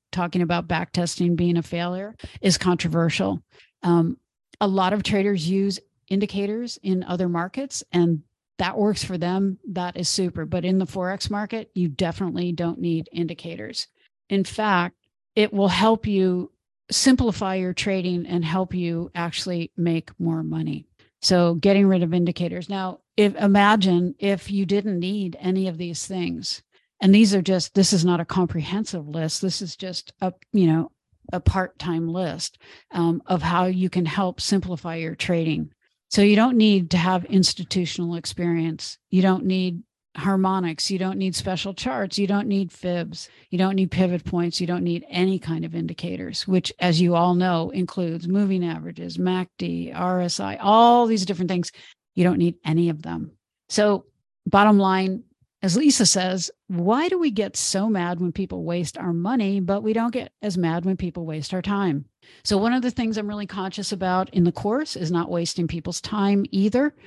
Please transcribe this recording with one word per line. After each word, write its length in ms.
talking 300
about 260
backtesting 640
being 220
a 60
failure 520
is 160
controversial. 840
Um, 340
a 60
lot 240
of 100
traders 460
use 320
indicators 760
in 220
other 260
markets, 520
and 280
that 180
works 260
for 140
them. 500
That 300
is 100
super. 380
But 220
in 100
the 80
Forex 460
market, 420
you 160
definitely 640
don't 260
need 320
indicators. 760
In 160
fact, 520
it 200
will 140
help 380
you 460
simplify 640
your 180
trading 540
and 180
help 300
you 400
actually 640
make 320
more 220
money. 420
So 320
getting 320
rid 160
of 100
indicators. 560
Now, 300
if, 200
imagine 840
if 320
you 160
didn't 320
need 420
any 280
of 100
these 280
things. 560
And 140
these 200
are 60
just, 340
this 200
is 100
not 160
a 60
comprehensive 800
list. 320
This 220
is 120
just 460
a, 140
you 140
know, 260
a 60
part-time 680
list, 500
um, 360
of 140
how 260
you 220
can 160
help 360
simplify 560
your 180
trading. 560
So 140
you 120
don't 220
need 340
to 60
have 300
institutional 920
experience. 800
You 120
don't 220
need 400
harmonics. 720
You 80
don't 200
need 180
special 360
charts. 460
You 80
don't 220
need 240
fibs. 560
You 80
don't 180
need 160
pivot 320
points. 360
You 60
don't 160
need 260
any 300
kind 260
of 120
indicators, 720
which, 320
as 200
you 140
all 220
know, 340
includes 560
moving 380
averages, 520
mac 400
D, 380
R 280
S 180
I, 160
all 500
these 200
different 220
things. 220
You 80
don't 140
need 260
any 240
of 140
them. 280
So 380
bottom 340
line, 420
as 140
Lisa 300
says, 440
why 420
do 80
we 120
get 240
so 360
mad 280
when 140
people 320
waste 320
our 160
money, 480
but 220
we 100
don't 180
get 300
as 160
mad 300
when 100
people 300
waste 260
our 80
time? 460
So 120
one 160
of 80
the 100
things 280
I'm 100
really 180
conscious 460
about 380
in 140
the 80
course 440
is 140
not 200
wasting 380
people's 320
time 500
either, 440